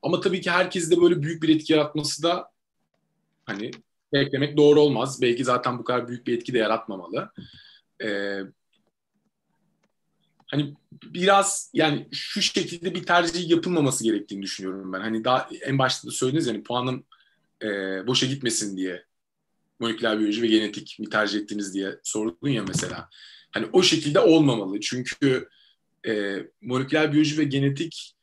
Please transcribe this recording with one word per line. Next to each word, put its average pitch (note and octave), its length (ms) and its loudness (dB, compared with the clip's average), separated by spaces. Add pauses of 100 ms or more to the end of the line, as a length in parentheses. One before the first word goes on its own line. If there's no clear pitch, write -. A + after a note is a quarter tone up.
Ama E3+ 180 0
tabii F#3 220 0
ki G#3 100 -2
herkes F3+ 400 2
de E3+ 100 6
böyle E3+ 200 6
büyük D#3+ 220 -4
bir D#3+ 60 2
etki D#3 240 4
yaratması D3 500 0
da F3 280 -2 (920)
hani A2+ 260 -8 (420)
beklemek C#3+ 440 0
doğru D3 220 8
olmaz. C3+ 420 2
Belki B2 220 2
zaten B2 360 0
bu A#2 40 -12
kadar B2 240 -2
büyük B2 200 -10
bir A#2+ 100 0
etki B2+ 160 -8
de B2 40 2
yaratmamalı. G#2+ 760 -2 (720)
Ee, G2+ 360 -6 (2000)
hani C#3+ 260 -4 (300)
biraz F#3+ 720 2
yani D3+ 380 0
şu - 300 -6
şekilde E3+ 540 -2
bir F3+ 80 -8
tercih E3+ 460 2
yapılmaması E3 540 2
gerektiğini G2+ 380 -2
düşünüyorum F#2+ 520 -8
ben. F#2+ 80 -6
Hani A2 220 -4
daha B2+ 260 0 (120)
en C3+ 180 -2
başta B2+ 280 0
da B2 40 -12
söylediniz C3 360 -2
yani G#2+ 160 -4
puanım, B2 400 -4 (600)
e, A2 40 -4 (400)
boşa B2+ 180 0
gitmesin A#2+ 520 -4
diye F#2 280 -8 (760)
moleküler A2 400 -2
biyoloji G#2+ 220 0
ve A#2 60 0
genetik G#2+ 520 0
mi G#2+ 100 -10
tercih G#2 300 0
ettiniz G2+ 340 -8
diye F#2+ 300 -6
sordun G#2+ 460 -4
ya A#2 140 0
mesela. - 460 -6 (420)
Hani A2+ 220 -4
o F3+ 100 8
şekilde D#3 360 4
olmamalı. B2 600 4
Çünkü, B2+ 680 -2 (580)
e, G2+ 360 -4 (180)
moleküler C#3 520 0
biyoloji D3+ 240 4
ve D#3 60 2
genetik C#3 800 -2